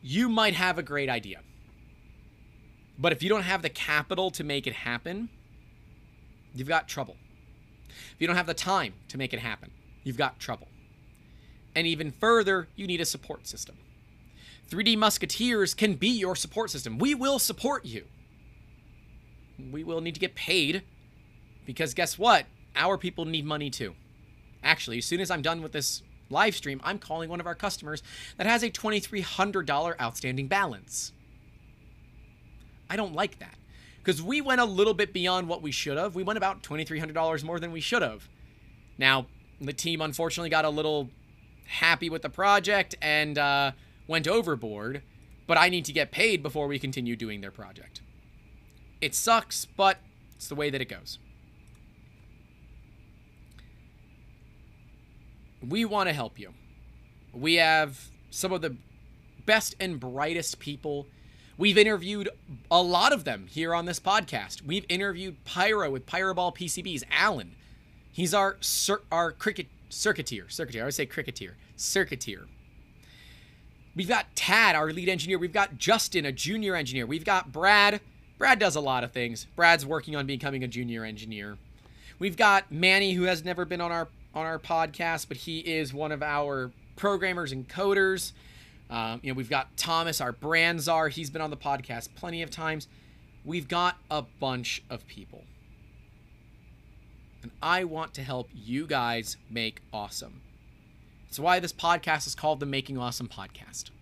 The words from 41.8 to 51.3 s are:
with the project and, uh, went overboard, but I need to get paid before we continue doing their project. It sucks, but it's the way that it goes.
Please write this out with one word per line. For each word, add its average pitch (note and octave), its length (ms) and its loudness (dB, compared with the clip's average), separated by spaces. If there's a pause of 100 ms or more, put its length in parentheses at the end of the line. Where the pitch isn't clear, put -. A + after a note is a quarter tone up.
with D#3+ 140 -6
the D3 60 -6
project G3 720 4
and, D3+ 360 2
uh, C#3 340 4 (360)
went D#3+ 180 0
overboard, C3+ 760 -2 (440)
but E3 100 6
I E3+ 100 10
need F3+ 160 2
to - 80 -6
get D3 200 0
paid G3 300 4
before C#3+ 260 -4
we C#3+ 120 -2
continue B2+ 380 -4
doing G#2+ 240 -8
their G2 100 -12
project. - 500 -20 (1000)
It D#3 120 -2
sucks, - 520 2
but F#3+ 340 4 (360)
it's - 120 -14
the D3 80 -8
way D3 140 0
that C3+ 100 -4
it B2+ 60 -2
goes. - 340 -16 (4000)